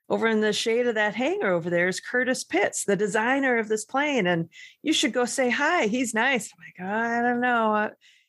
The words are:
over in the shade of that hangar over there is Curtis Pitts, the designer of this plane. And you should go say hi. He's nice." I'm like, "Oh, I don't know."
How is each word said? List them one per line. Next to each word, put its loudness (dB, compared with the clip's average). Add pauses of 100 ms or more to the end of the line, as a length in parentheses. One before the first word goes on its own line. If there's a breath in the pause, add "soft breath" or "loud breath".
over 0
in 2
the 2
shade 0
of 0
that 0
hangar 0
over 0
there 2
is -2
Curtis -2
Pitts, -2
the 2
designer 0
of -2
this -2
plane. 0
And 2 (320 loud breath)
you 0
should 0
go 0
say 0
hi. 0
He's -2
nice." 0
I'm -16
like, -4
"Oh, -2
I 0
don't 0
know." 2 (380 soft breath)